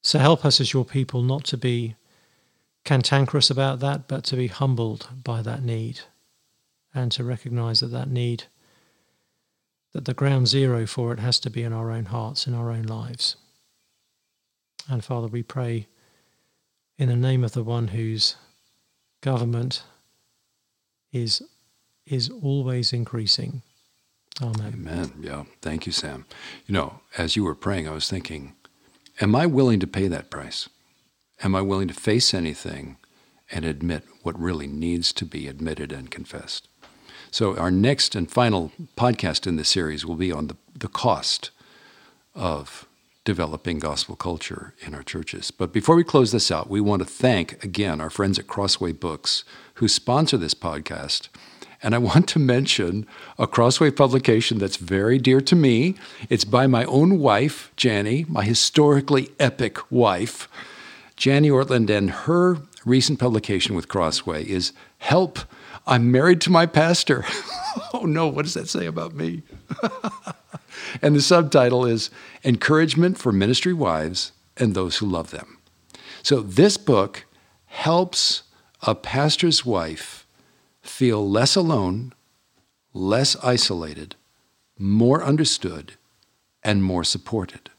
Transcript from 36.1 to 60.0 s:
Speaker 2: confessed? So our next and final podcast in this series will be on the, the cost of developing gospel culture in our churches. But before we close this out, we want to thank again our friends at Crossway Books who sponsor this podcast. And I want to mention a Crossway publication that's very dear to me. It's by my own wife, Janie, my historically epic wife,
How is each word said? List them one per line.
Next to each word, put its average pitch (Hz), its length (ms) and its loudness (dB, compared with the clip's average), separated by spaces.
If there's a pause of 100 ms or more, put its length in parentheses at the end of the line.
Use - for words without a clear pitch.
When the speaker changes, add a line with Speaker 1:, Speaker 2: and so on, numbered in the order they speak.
Speaker 2:
confessed? - 560 -14 (640)
So 98 260 0
our 87 140 0
next 113 440 2
and 87 140 -4
final 104 420 2 (240)
podcast - 520 -2
in 87 80 -2
this 78 140 -2
series 78 360 -2
will 82 100 -6
be 90 160 -2
on 76 160 -4
the, 73 100 -12 (200)
the 104 100 -8
cost - 600 -4 (840)
of 78 520 -6 (380)
developing 82 540 -4
gospel 76 360 -6
culture - 580 -10 (120)
in 76 80 -14
our 71 100 -14
churches. - 480 -10
But - 220 -6
before 151 220 6
we 170 80 6
close 127 280 4
this 113 200 0
out, 80 180 -4
we 101 120 0
want 101 200 2
to - 60 -4
thank 107 560 0
again 92 360 -4
our 80 100 -6
friends 98 280 0
at - 100 -8
Crossway 95 440 -2
Books - 520 -6 (320)
who 113 120 2
sponsor 139 500 2
this 80 160 -2
podcast. 76 760 -6 (520)
And 117 140 2
I - 20 2
want 123 320 4
to 165 100 2
mention 120 640 2 (320)
a 117 100 0
Crossway 127 440 4
publication 120 680 4
that's 98 180 -2
very 98 400 2
dear 131 240 6
to 156 140 4
me. 143 400 4 (340)
It's 113 160 2
by 123 220 4
my 123 180 4
own 160 340 4
wife, 131 560 2
Janie, 113 540 0
my 101 140 -2
historically 139 960 4
epic - 520 -2
wife, 110 560 0 (680)